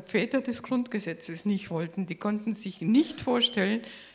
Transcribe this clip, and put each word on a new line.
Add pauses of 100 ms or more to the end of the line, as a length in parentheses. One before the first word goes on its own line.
Väter
des
Grundgesetzes
nicht
wollten,
die
konnten
sich
nicht
vorstellen, (340)